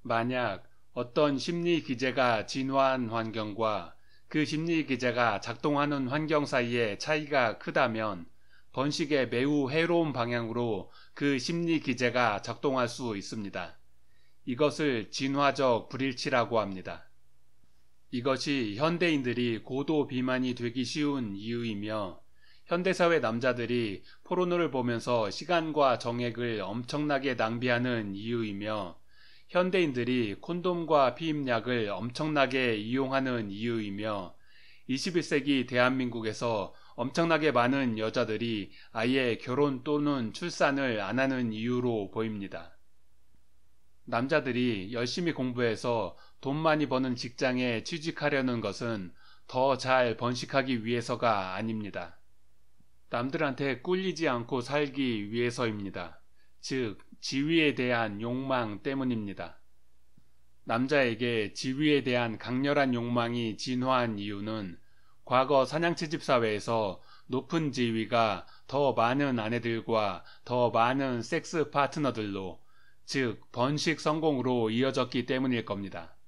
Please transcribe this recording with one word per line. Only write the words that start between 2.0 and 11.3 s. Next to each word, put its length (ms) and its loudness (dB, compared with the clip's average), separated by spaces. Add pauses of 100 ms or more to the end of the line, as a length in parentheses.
진화한 600 2
환경과 880 -2 (320)
그 160 0
심리 420 0
기제가 540 2
작동하는 680 0
환경 360 0
사이에 520 0
차이가 600 0
크다면 680 0 (480)
번식에 520 0
매우 440 2
해로운 440 2
방향으로 800 -2 (220)
그 260 2